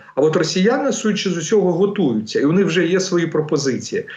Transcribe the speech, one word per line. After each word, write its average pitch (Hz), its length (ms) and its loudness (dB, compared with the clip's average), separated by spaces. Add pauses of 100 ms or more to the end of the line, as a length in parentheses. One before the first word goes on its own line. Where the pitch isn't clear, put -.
(140)
А 131 60 -2
от 156 160 4
росіяни, 220 560 0
судячи 202 380 -2
з 170 60 -2
усього, 180 360 2
готуються. 160 680 0
І 127 40 0
у 147 80 4
них 190 140 4
вже 165 200 0
є 180 140 2
свої 175 260 0
пропозиції, 147 800 -2 (100)